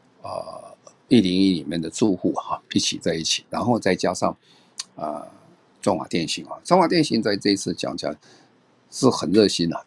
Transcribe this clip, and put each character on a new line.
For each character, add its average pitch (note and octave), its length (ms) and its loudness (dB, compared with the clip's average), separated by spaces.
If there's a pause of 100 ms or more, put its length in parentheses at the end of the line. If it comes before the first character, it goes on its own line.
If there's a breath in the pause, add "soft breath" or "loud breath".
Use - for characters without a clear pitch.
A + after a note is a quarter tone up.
(220 soft breath)
呃， G2+ 80 -12 (760)
一 B2 120 6
零 F#2+ 120 2
一 F#2+ 220 4
里 D#2+ 100 -4
面 E2 180 -4
的 D#2+ 80 -8
住 G2+ 260 0
户 F2+ 180 0
哈， - 280 -8 (120)
一 - 60 -2
起 - 180 -2
在 E2 180 -2
一 D#2+ 80 -6
起， - 260 -2
然 D#2+ 140 -6
后 A2 160 2
再 F#2+ 160 2
加 F2+ 180 0
上， F2+ 220 -2 (600 loud breath)
呃， D#2+ 300 -8 (560)
中 G2 160 2
华 C#2 100 -8
电 E2 200 -2
信 D#2 180 -8
啊， - 180 -14
中 F3+ 160 4
华 F3 80 4
电 E3 160 2
信 A#2 200 0
在 G#2 120 0
这 G2+ 160 0
一 G2+ 40 4
次 - 180 -4
讲 C#2 220 -6
起 E2 100 -8
来 C#2+ 80 -4 (800 soft breath)
是 - 180 2
很 - 220 0
热 G#2 160 6
心 E2+ 260 0
啊， - 140 -8